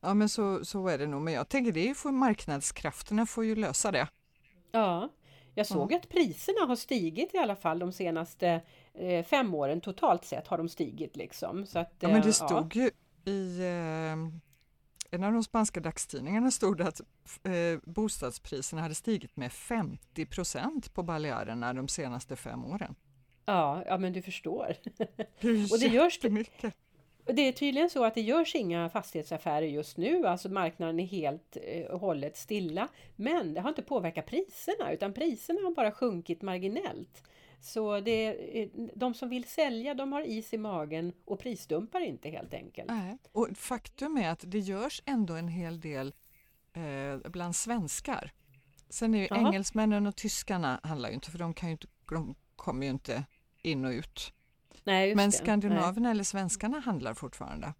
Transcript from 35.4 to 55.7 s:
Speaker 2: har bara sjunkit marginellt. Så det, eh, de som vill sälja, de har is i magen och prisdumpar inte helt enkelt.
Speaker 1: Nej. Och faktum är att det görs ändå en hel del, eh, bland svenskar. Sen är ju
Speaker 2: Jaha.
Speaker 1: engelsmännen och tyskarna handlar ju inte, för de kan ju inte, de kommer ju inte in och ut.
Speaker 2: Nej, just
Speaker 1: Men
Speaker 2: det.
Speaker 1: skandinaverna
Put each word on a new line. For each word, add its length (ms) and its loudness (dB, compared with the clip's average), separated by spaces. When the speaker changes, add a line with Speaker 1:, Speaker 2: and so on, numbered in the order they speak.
Speaker 2:
har 140 0
bara 180 2
sjunkit 500 -2
marginellt. 800 -4
Så 400 -2
det, 260 2
eh, 60 -4
de 200 0
som 140 -6
vill 160 -4
sälja, 500 0
de 180 -4
har 100 -2
is 320 -4
i 40 -2
magen 540 -4
och 160 -6
prisdumpar 600 -4
inte 300 -6
helt 240 -10
enkelt. 360 -10
Speaker 1:
Nej. 280 -6
Och 240 0
faktum 600 -6
är 140 2
att 160 -6
det 120 -2
görs 480 -4
ändå 280 2
en 140 -4
hel 320 -4
del, 320 -6
eh, 580 -6
bland 260 -4
svenskar. 760 -4
Sen 260 2
är 40 6
ju 120 2
Speaker 2:
Jaha. 80 4
Speaker 1:
engelsmännen 680 4
och 100 -2
tyskarna 680 -2
handlar 260 -4
ju 60 -6
inte, 160 -8
för 80 -12
de 160 -2
kan 140 -6
ju 40 -2
inte, 140 -8
de 240 -4
kommer 300 -4
ju 60 -2
inte 320 -4
in 220 0
och 60 0
ut. 420 -8
Speaker 2:
Nej, 240 4
just 80 4
Speaker 1:
Men 140 6
Speaker 2:
det. 60 4
Speaker 1:
skandinaverna 640 2